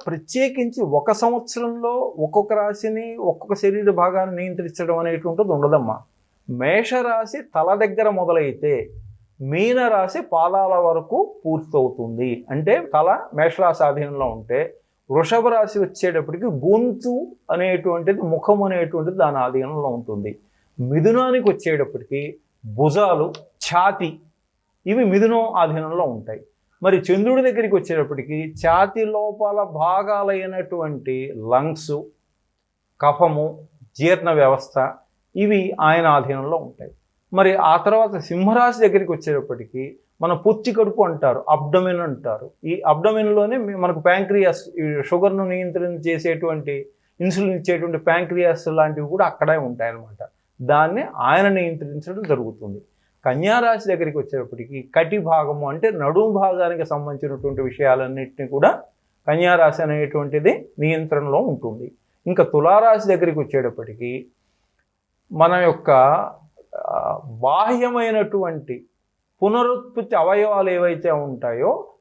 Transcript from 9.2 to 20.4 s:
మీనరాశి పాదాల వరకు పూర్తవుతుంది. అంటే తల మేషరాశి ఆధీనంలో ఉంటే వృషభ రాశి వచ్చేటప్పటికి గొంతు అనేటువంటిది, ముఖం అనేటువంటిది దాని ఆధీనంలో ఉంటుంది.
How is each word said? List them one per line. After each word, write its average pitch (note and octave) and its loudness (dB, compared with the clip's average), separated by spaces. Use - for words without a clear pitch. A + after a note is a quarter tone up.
మీనరాశి G#3+ 0
పాదాల F#3 2
వరకు F3 0
పూర్తవుతుంది. B2+ -2
అంటే D#3+ 0
తల E3 2
మేషరాశి E3 2
ఆధీనంలో C#3+ 0
ఉంటే A#2 -4
వృషభ A3 2
రాశి G#3+ 2
వచ్చేటప్పటికి F3 -2
గొంతు A#3 0
అనేటువంటిది, F3+ -2
ముఖం F#3+ 2
అనేటువంటిది F3 -2
దాని D3 2
ఆధీనంలో C3+ -2
ఉంటుంది. G#2+ -6